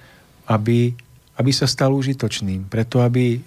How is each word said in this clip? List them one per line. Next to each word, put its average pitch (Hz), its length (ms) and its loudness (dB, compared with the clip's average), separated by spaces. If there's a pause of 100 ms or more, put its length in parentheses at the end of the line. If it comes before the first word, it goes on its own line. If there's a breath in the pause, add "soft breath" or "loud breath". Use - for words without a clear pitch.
(460 loud breath)
aby, 117 480 2 (400)
aby 127 160 0
sa 135 160 0
stal 139 320 0
užitočným, 104 720 -4
preto 113 320 0
aby 120 440 2